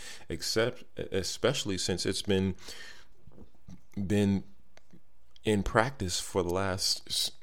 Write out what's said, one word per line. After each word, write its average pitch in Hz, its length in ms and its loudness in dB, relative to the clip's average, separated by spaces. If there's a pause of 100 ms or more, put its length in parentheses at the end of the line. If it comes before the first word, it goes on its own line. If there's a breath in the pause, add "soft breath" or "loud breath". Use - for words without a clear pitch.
(280 loud breath)
except, - 560 0 (300)
especially 101 640 2
since - 280 0
it's 104 160 0
been, 95 340 4 (1500 loud breath)
been 101 380 6 (1040)
in 104 180 4
practice 113 560 2
for - 240 2
the 85 100 2
last 95 540 0
s-, - 240 0 (120)